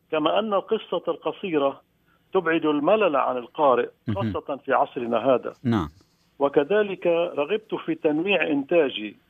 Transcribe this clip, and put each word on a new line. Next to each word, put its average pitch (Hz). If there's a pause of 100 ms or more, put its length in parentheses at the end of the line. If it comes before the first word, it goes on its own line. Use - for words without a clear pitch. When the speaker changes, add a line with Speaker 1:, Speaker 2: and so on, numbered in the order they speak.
(100)
Speaker 1:
كما 160
أن 214
القصة 190
القصيرة 156 (540)
تبعد 160
الملل 156
عن 127
القارئ، 123 (200)
Speaker 2:
مهم. 104
Speaker 1:
خاصة -
في 131
عصرنا 120
هذا. 117 (100)
Speaker 2:
نعم. 107 (500)
Speaker 1:
وكذلك 160
رغبت 170
في 165
تنويع 165
إنتاجي، 135 (140)